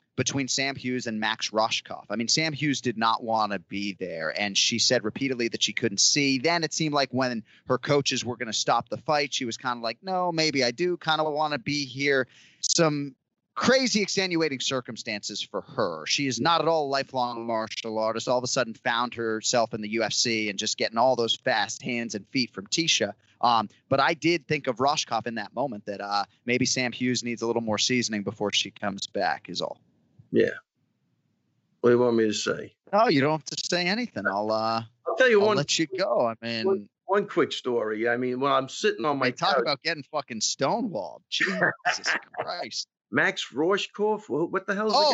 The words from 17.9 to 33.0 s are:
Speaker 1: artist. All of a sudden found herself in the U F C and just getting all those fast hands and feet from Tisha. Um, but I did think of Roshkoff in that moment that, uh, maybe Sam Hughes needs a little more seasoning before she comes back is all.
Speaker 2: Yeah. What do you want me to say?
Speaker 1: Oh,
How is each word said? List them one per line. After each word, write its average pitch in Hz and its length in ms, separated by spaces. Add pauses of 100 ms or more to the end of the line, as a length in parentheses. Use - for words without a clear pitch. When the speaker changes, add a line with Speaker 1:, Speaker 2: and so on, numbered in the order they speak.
Speaker 1:
artist. 110 300
All 127 100
of 120 60
a - 20
sudden 117 280
found 120 400
herself 113 600
in 110 60
the 107 100
U 113 120
F 104 100
C 110 380
and 98 80
just 104 180
getting 113 220
all 127 180
those 117 200
fast 110 460
hands 117 320
and 98 140
feet 127 240
from 98 140
Tisha. 135 480 (260)
Um, 113 280 (200)
but 135 120
I 147 140
did 160 320
think 151 200
of 123 100
Roshkoff 127 500
in 117 100
that 104 180
moment 117 320
that, 98 160
uh, 101 220 (200)
maybe 123 220
Sam 123 260
Hughes 123 320
needs 117 180
a 113 40
little 117 160
more 107 160
seasoning 113 440
before 104 300
she - 180
comes 98 360
back 85 420
is 85 140
all. - 180 (520)
Speaker 2:
Yeah. 104 180 (1300)
What 120 100
do 120 60
you 120 60
want 120 140
me 113 80
to 107 80
say? - 420 (180)
Speaker 1:
Oh, 220 160